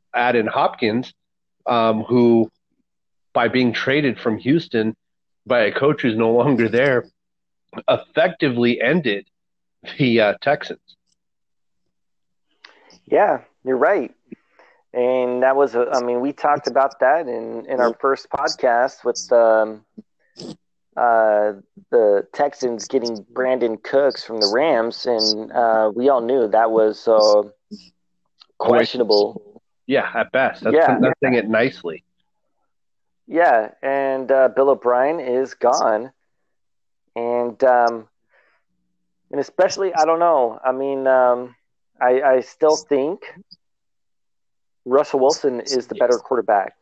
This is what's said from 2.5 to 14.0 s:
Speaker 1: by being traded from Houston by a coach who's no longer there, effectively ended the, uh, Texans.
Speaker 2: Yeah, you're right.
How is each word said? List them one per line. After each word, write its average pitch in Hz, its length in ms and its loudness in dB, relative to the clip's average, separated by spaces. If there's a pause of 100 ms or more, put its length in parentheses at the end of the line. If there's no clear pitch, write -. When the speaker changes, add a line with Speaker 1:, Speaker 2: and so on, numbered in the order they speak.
Speaker 1:
by 117 160 0
being 123 240 0
traded 135 460 -2
from 110 200 -4
Houston 120 580 -2 (500)
by 120 180 0
a 101 80 0
coach 147 280 -2
who's 117 160 -2
no 113 160 0
longer 120 380 0
there, 123 340 0 (840)
effectively 127 920 0
ended 120 460 -2 (720)
the, 117 200 2
uh, 104 220 2
Texans. - 400 -4 (2250)
Speaker 2:
Yeah, 160 380 0 (220)
you're 131 120 -2
right. 151 360 0 (800)